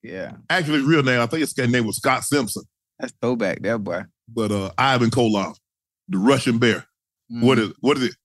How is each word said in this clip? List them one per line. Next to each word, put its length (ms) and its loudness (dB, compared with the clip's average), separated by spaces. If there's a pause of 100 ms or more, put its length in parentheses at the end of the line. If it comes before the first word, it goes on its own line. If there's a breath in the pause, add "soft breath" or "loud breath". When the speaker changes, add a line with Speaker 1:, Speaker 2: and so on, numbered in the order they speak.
Speaker 1:
Yeah. 300 -12 (160)
Speaker 2:
Actually, 300 0
his 80 -2
real 140 4
name, 200 2
I 40 2
think 140 -4
his 180 -4
name 300 0
was 100 -6
Scott 260 -2
Simpson. 400 -2 (360)
Speaker 1:
That's 220 -10
throwback, 420 -2
that 200 -2
boy. 200 -6 (240)
Speaker 2:
But, 240 -2
uh, 260 -2
Ivan 320 2
Koloff, 480 0 (520)
the 100 -2
Russian 400 2
bear. 260 2 (460)
Speaker 1:
Mm. 100 -6
Speaker 2:
What 160 6
is, 220 0
what 180 2
is 60 0
it? 220 -2